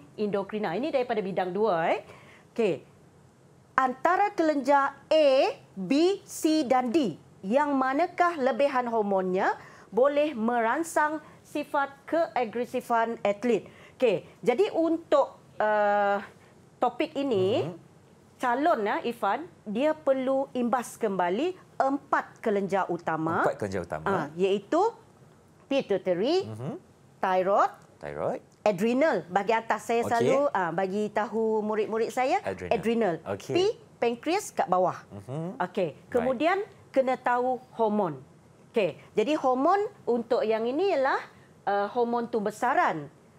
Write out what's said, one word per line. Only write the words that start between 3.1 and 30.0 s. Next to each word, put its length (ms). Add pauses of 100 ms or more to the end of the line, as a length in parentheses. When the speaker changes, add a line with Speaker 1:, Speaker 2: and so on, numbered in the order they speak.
Speaker 1:
Antara 640
kelenjar 720
A, 240 (420)
B, 480
C 460
dan 240
D, 240 (240)
yang 340
manakah 640
lebihan 500
hormonnya 680 (340)
boleh 460
merangsang 840 (240)
sifat 480 (160)
keagresifan 1160
atlet? 420 (300)
Okey, 320 (120)
jadi 300
untuk, 640 (240)
eh, 640 (580)
topik 380
ini, 500
Speaker 2:
Mhm. 100 (640)
Speaker 1:
calon, 480
ya, 160
Irfan, 380 (240)
dia 280
perlu 640
imbas 420
kembali 600 (200)
empat 640
kelenjar 480
utama. 540
Speaker 2:
Empat 160
kelenjar 240
utama. 240
Speaker 1:
Ah, 200 (100)
iaitu 440 (840)
pituitary, 800
Speaker 2:
Mhm. 300 (420)
Speaker 1:
thyroid, 540 (260)
Speaker 2:
Thyroid. 440 (200)
Speaker 1:
adrenal. 640
Bagi 240
atas 320
saya 180